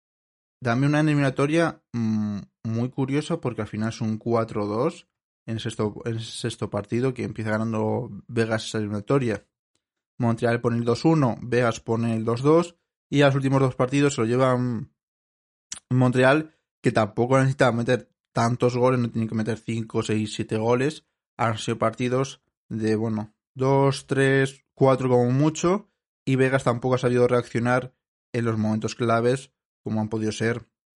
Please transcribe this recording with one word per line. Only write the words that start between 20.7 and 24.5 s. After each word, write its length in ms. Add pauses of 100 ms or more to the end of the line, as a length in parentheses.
Han 220
sido 180
partidos 640 (300)
de, 260
bueno, 380 (200)
dos, 520
tres, 680